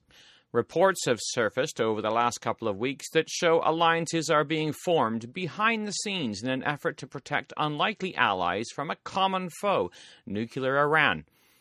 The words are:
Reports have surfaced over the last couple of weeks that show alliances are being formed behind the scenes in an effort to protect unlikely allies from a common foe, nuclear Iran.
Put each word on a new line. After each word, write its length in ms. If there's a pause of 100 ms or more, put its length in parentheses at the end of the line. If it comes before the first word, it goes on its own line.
(520)
Reports 520
have 160
surfaced 640
over 180
the 100
last 300
couple 260
of 120
weeks 340
that 160
show 340
alliances 680
are 120
being 300
formed 640
behind 520
the 60
scenes 500
in 60
an 160
effort 340
to 80
protect 520
unlikely 580
allies 580
from 160
a 140
common 460 (100)
foe, 300 (340)
nuclear 540
Iran. 480 (340)